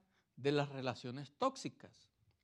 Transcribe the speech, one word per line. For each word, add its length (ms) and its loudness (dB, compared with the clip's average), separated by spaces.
de 160 2
las 200 4
relaciones 680 -4
tóxicas. 720 -2